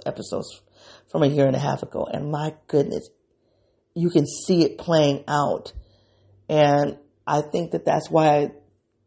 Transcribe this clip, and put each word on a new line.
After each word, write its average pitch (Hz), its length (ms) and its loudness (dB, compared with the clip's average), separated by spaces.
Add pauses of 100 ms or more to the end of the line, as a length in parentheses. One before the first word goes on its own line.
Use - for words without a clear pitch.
episodes - 580 -10 (500)
from 135 100 0
a 143 60 4
year 143 180 2
and 131 80 2
a 131 60 -2
half 139 240 -4
ago, - 260 -8
and 147 220 -6
my 156 220 -4 (120)
goodness, 139 420 -2 (840)
you 170 160 0
can 147 160 4
see 170 380 2
it 139 120 -2
playing 147 520 2
out. 143 440 -2 (760)
And 143 500 2 (280)
I 151 160 0
think 165 280 -6
that 165 140 -6
that's 151 260 -2
why, 151 400 4 (560)